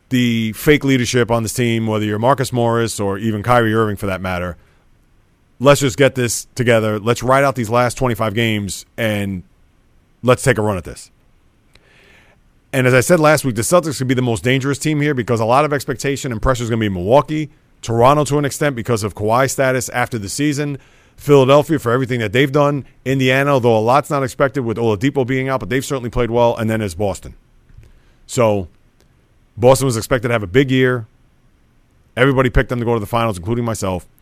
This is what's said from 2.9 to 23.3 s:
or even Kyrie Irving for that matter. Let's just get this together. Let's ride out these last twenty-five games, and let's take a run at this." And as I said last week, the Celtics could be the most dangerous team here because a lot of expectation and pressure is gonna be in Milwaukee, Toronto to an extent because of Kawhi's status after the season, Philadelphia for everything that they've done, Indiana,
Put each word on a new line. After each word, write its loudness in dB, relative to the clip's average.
or -2
even -4
Kyrie 2
Irving 0
for -10
that -6
matter. -6
Let's 4
just -2
get 4
this -4
together. 2
Let's -2
ride 4
out 0
these -4
last 0
twenty-five -2
games, -2
and -4
let's 2
take 2
a -2
run -2
at -10
this." -18
And 0
as 4
I 6
said 4
last 4
week, -2
the -2
Celtics 0
could -4
be 0
the 0
most -2
dangerous 0
team -2
here -2
because -2
a -2
lot 2
of -2
expectation -6
and -6
pressure 0
is -4
gonna 0
be 0
in -2
Milwaukee, 0
Toronto 4
to -2
an 0
extent -4
because -2
of -6
Kawhi's -2
status -2
after -4
the -10
season, -4
Philadelphia 4
for -2
everything -2
that -4
they've 2
done, 0
Indiana, 0